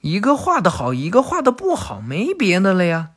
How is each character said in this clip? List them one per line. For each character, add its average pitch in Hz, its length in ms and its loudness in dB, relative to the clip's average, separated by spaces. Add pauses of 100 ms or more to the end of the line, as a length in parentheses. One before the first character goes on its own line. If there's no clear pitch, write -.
一 165 200 -2
个 277 160 4
画 320 240 0
的 170 100 4
好， - 240 -2
一 143 160 -2
个 240 120 2
画 330 200 -2
的 262 80 4
不 339 240 -2
好， - 260 -8
没 165 320 -4
别 190 280 2
的 190 120 4
了 185 120 2
呀。 165 320 -2